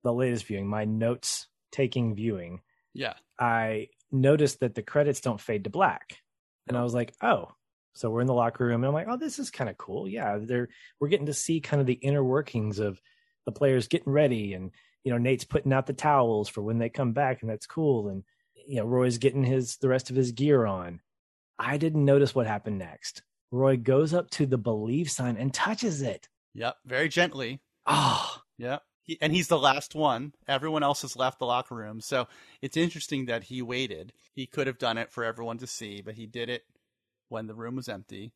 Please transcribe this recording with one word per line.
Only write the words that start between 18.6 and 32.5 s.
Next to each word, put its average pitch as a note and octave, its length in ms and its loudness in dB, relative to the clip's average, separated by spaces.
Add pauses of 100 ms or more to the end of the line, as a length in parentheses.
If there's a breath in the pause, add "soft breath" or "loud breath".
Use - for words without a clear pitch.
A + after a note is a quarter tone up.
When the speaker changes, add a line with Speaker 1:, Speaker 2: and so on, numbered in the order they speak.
Speaker 1:
you C#3 100 -6
know, G#2+ 80 0
Roy's B2 340 2
getting C3 260 2
his, B2+ 340 0
the C3+ 100 0
rest B2+ 220 0
of B2+ 60 -2
his B2+ 160 2
gear C3 340 4
on. F2 340 -6 (580)
I C#3 200 -2
didn't D#3 260 2
notice C#3 300 6
what A#2+ 120 2
happened G#2+ 320 -4
next. - 440 -12 (280)
Roy C3 280 4
goes C3+ 340 4
up F3 200 0
to D3+ 120 0
the B2+ 140 2
Believe A#2 520 0
sign B2 280 -2
and C3+ 160 -2
touches G3+ 480 -2
it. A2 260 -6 (240)
Speaker 2:
Yep, A#2 320 -4
very C3+ 240 0
gently. C#3 540 0 (240)
Speaker 1:
Oh. C#3 560 2 (160)
Speaker 2:
Yep. B2 240 -6 (200)
He, E3 200 -8
and D3+ 100 2
he's F3 160 2
the E3 100 6
last C#3 360 4
one. C#3+ 400 0 (120)
Everyone D3 360 0
else C#3+ 180 2
has C3 160 -10
left B2+ 220 0
the B2+ 80 -2
locker B2 280 -2
room. A2 280 -12
So B2+ 260 -2 (320 loud breath)